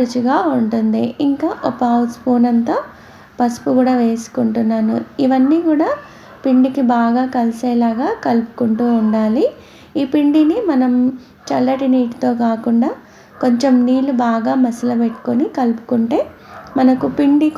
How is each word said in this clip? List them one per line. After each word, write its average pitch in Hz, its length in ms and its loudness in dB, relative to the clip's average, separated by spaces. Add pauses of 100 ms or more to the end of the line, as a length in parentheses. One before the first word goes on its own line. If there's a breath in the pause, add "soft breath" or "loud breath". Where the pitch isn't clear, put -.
రుచిగా 247 380 0 (200)
ఉంటుంది. 220 460 0 (220)
ఇంకా 277 300 -2
ఒక 240 260 -4
పావు 240 320 2
స్పూన్ 240 380 0
అంతా 233 240 0 (640 loud breath)
పసుపు 240 400 -2
కూడా 254 140 2 (120)
వేసుకుంటున్నాను. 226 920 -2 (280)
ఇవన్నీ 262 340 2 (100)
కూడా 311 220 2 (540 loud breath)
పిండికి 262 360 2 (120)
బాగా 233 280 2 (140)
కలిసేలాగా 233 720 -2 (160)
కలుపుకుంటూ 233 600 -2 (160)
ఉండాలి. 220 420 0 (560 loud breath)
ఈ 277 40 0 (100)
పిండిని 302 440 2 (120)
మనం 254 220 2 (580 loud breath)
చల్లటి 262 440 0
నీటితో 247 360 0 (120)
కాకుండా 233 480 0 (540 loud breath)
కొంచెం 254 300 2 (140)
నీళ్ళు 262 260 0 (100)
బాగా 233 300 0 (100)
మసలబెట్టుకొని 233 840 -2 (120)
కలుపుకుంటే 233 600 -2 (600 loud breath)
మనకు 262 280 2 (120)
పిండి 294 280 4 (100)